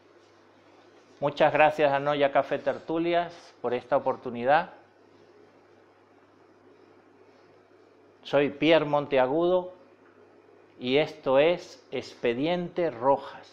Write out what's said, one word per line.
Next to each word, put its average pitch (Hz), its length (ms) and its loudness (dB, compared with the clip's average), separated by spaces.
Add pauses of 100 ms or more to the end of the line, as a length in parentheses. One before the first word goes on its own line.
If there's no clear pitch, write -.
(1200)
Muchas 147 320 2
gracias 147 400 4
a 139 80 0
Noya 143 320 0
Café 139 260 0
Tertulias 165 720 -4 (280)
por 120 120 -4
esta 123 220 -2
oportunidad. 131 760 -2 (3500)
Soy 143 260 0
Pierre 156 340 2
Monteagudo 147 880 0 (1040)
y 123 200 0
esto 147 420 0
es 170 500 0
Expediente 156 1040 -4
Rojas, 127 600 -2